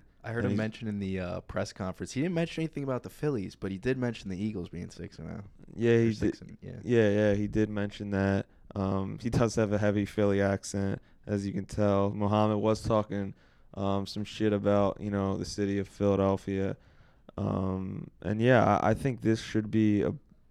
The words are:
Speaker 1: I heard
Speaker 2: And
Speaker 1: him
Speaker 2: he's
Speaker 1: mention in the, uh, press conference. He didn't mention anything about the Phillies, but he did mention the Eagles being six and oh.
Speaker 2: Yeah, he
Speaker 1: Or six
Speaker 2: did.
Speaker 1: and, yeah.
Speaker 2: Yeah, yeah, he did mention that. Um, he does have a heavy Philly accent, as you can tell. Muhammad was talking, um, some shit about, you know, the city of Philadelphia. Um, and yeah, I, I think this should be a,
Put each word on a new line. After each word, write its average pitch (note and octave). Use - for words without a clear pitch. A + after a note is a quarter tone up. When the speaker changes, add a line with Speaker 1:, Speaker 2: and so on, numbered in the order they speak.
Speaker 1:
I A2+
heard A2+
Speaker 2:
And G#2+
Speaker 1:
him G2
Speaker 2:
he's G2+
Speaker 1:
mention A2
in G#2
the, F#2+
uh, F2+
press -
conference. F#2
He B2
didn't F3
mention E3
anything D3
about C3
the A2+
Phillies, A#2+
but G2
he G2
did B2+
mention A#2+
the F#2
Eagles G#2
being F2+
six E2+
and E2
oh. E2+
Speaker 2:
Yeah, A#2
he A#2
Speaker 1:
Or A2
six G#2+
Speaker 2:
did. -
Speaker 1:
and, -
yeah. F#2
Speaker 2:
Yeah, A2+
yeah, G#2
he G#2
did G#2+
mention G#2
that. G2
Um, G2
he A#2
does A#2
have G#2+
a G#2
heavy G#2
Philly G2+
accent, G2
as G2+
you G2
can F#2+
tell. G2+
Muhammad G#2+
was G#2+
talking, G2+
um, G2
some G#2
shit G#2+
about, G2+
you G#2
know, G2
the F#2
city G2+
of F#2+
Philadelphia. G2
Um, G2
and G#2+
yeah, A2
I, G#2+
I -
think A#2+
this A2
should G#2+
be G#2+
a, G2+